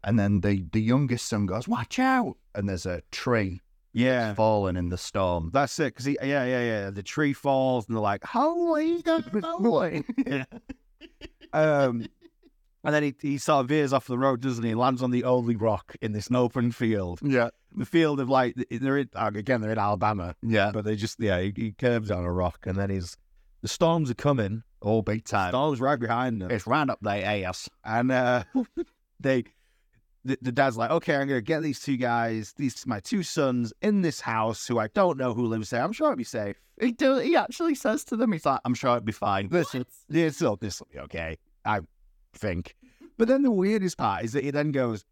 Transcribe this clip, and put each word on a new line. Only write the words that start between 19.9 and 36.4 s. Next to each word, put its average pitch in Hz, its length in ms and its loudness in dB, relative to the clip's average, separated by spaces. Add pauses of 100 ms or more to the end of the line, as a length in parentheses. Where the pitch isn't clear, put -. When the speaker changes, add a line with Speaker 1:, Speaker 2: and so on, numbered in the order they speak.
Speaker 1:
Yeah. 107 320 4
Speaker 2:
But 104 100 -2
they 107 140 0
just, 107 220 -6
yeah, 98 200 2
he, 98 160 0
he 110 160 -4
curves 113 400 0
on 90 140 -2
a 87 60 -2
rock, 90 340 -2
and 95 120 -4
then 98 120 -2
he's, 92 260 -6 (460)
the - 80 -6
storms 165 420 2
are 113 40 0
coming. 113 480 0 (180)
Speaker 1:
Oh, 110 200 2
big 110 220 -2
time. 95 280 0
Speaker 2:
Storms 135 280 0
right 135 200 2
behind 117 420 -2
them. 90 100 -4
Speaker 1:
It's 110 160 -2
right 139 220 2
up 117 120 -4
their 101 240 -2 (220)
ass. - 220 -8 (160)
Speaker 2:
And, 120 260 0
uh, 123 320 2 (380)
<laughs> - 380 -14
they, 131 260 2 (800)
the, 131 160 -2
the 127 100 -2
dad's 127 260 2
like, 113 140 0
"Okay, 160 240 2
I'm 139 120 0
gonna 131 140 0
get 143 220 0
these 147 180 -4
two 135 160 -2
guys, 117 600 -2
these, - 300 -4
my 110 120 -2
two 185 240 -2
sons, 123 580 0
in 202 200 2
this 160 200 0
house 113 460 -2
who 117 120 2
I 110 100 0
don't 180 280 2
know 127 160 0
who 120 120 0
lives 110 240 -2
there. 120 140 -2
I'm 185 100 -2
sure 302 140 0
it'll 269 100 0
be 120 60 -6
safe." 120 320 -6 (260)